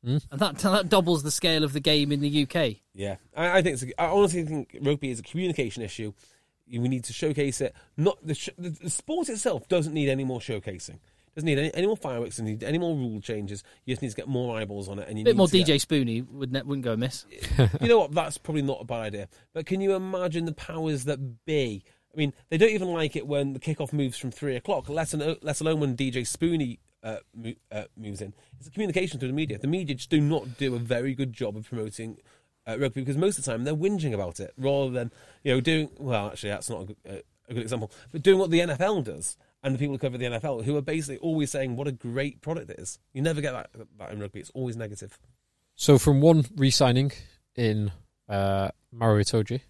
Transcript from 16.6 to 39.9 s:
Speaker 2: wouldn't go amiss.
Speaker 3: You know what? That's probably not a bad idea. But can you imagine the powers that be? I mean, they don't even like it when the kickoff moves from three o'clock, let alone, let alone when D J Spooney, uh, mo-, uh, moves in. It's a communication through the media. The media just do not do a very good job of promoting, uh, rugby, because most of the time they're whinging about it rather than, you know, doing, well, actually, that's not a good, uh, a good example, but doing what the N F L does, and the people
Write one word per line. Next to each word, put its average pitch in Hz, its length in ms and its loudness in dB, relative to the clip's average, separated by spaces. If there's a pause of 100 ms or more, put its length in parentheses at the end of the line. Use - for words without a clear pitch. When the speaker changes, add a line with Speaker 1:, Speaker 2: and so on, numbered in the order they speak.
Speaker 2:
wouldn't 139 220 -4
go 117 80 0
amiss. 123 340 -2 (540)
Speaker 3:
You 233 80 2
know 233 100 8
what? 151 140 2
That's 156 260 -2
probably 151 240 -2
not 135 180 -2
a 123 40 -12
bad 117 180 -6
idea. 101 260 -8 (240)
But 160 140 -6
can 190 140 -2
you 196 140 4
imagine 180 500 -2
the 165 100 -4
powers 160 500 -4
that 135 400 -6
be? 127 400 0 (300)
I - 20 -8
mean, 147 160 0 (160)
they 165 80 -2
don't 214 140 8
even 185 180 -2
like 160 280 -2
it 131 100 -6
when 143 260 0
the 131 80 -8
kickoff 151 320 -4
moves 139 240 -2
from 131 140 -6
three 135 260 -4
o'clock, 143 320 -4
let 156 240 -4
alone, 151 300 -2
let 147 180 -4
alone 160 200 2
when 135 160 2
D 131 160 0
J 127 100 -2
Spooney, 151 560 0 (240)
uh, 110 140 -8 (180)
mo-, 113 180 -10 (200)
uh, 104 120 -6 (120)
moves 104 240 -10
in. 101 120 -10 (260)
It's 151 100 -20
a - 20 -20
communication 185 480 -2
through 127 100 -4
the 131 60 -4
media. 139 240 -2
The 139 100 -4
media 160 280 -2
just - 140 -8
do 156 100 6
not 143 380 0
do 131 180 0
a - 20 -2
very 123 360 0
good 131 180 -4
job 107 240 -4
of 110 120 -12
promoting, 110 500 -8 (480)
uh, 110 120 -6
rugby, 135 240 -2
because 135 140 -2
most 190 220 2
of 135 60 -8
the 135 80 -2
time 117 100 -2
they're 147 140 -2
whinging 165 360 0
about 98 280 -4
it 98 180 -10
rather 135 320 2
than, 120 220 -4 (320)
you 131 100 2
know, 135 60 4
doing, 156 360 2
well, 117 300 -2
actually, 104 240 -8
that's - 180 -6
not 110 140 -6
a - 40 -10
good, 107 100 -14 (120)
uh, 98 40 -12 (360)
a 123 60 -10
good 120 80 -2
example, 113 280 -4 (200)
but 156 120 -8
doing 190 180 10
what 185 100 2
the 165 100 6
N 175 100 0
F 139 100 -2
L 196 220 2
does, 92 340 -8 (260)
and 135 120 -2
the 123 40 -4
people 143 160 -2